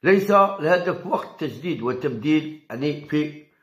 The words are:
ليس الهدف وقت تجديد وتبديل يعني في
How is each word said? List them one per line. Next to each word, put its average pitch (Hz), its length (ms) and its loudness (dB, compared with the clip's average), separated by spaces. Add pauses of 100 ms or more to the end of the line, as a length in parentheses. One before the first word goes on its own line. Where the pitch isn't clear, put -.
ليس 190 280 4
الهدف 180 760 2
وقت - 340 -4
تجديد 135 420 -6
وتبديل 143 880 -2
يعني 143 380 -6
في 151 380 -4 (160)